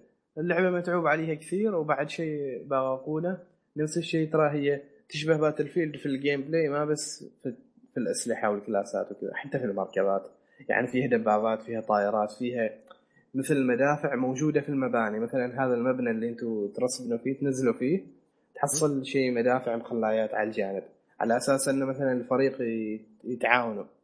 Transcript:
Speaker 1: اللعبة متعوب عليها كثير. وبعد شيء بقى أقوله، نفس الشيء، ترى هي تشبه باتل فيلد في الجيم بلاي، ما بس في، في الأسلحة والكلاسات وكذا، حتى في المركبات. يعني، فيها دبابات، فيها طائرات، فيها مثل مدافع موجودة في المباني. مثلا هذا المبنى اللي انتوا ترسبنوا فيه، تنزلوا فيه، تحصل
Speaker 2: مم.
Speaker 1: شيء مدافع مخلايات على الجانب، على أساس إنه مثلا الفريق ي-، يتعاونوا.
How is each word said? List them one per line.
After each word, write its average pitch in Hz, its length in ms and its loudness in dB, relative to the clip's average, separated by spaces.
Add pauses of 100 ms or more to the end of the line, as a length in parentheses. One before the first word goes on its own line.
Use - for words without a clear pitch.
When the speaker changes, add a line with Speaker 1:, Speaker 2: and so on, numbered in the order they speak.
(380)
Speaker 1:
اللعبة 175 320 2
متعوب 175 360 0
عليها 160 280 2
كثير. 196 400 -2
وبعد 151 360 0
شيء 143 540 -4
بقى 131 300 0
أقوله، 160 440 -2 (380)
نفس 156 220 -2
الشيء، 160 340 0
ترى 156 180 4
هي 143 320 0 (260)
تشبه 156 280 2
باتل 151 320 2
فيلد 156 280 -2
في 131 100 -8
الجيم 139 360 0
بلاي، 156 260 2
ما 147 160 0
بس - 400 -4 (180)
في، 127 120 -4 (400)
في 131 60 -2
الأسلحة 110 500 0
والكلاسات 101 640 -2
وكذا، - 220 -8
حتى 139 240 -6
في 120 60 -6
المركبات. 98 680 0 (380)
يعني، 110 180 2
فيها 127 200 0
دبابات، 110 560 2
فيها 117 180 -6
طائرات، 107 520 2
فيها 120 380 -2 (640)
مثل 135 320 2
مدافع 139 480 2
موجودة 131 460 0
في 143 80 -6
المباني. 120 520 0
مثلا 123 440 -2
هذا 127 100 2
المبنى 123 360 0
اللي 113 180 -2
انتوا 113 460 -4
ترسبنوا 123 440 -2
فيه، 135 220 -4
تنزلوا 131 340 2
فيه، 156 320 0 (480)
تحصل 147 420 0
Speaker 2:
مم. 131 80 -2
Speaker 1:
شيء 131 300 0
مدافع 123 420 2
مخلايات 110 580 0
على 107 140 0
الجانب، 98 340 -2 (380)
على 113 160 4
أساس 135 320 2
إنه 135 180 0
مثلا 135 260 0
الفريق 131 500 2
ي-، 110 380 -2 (240)
يتعاونوا. 117 600 2 (200)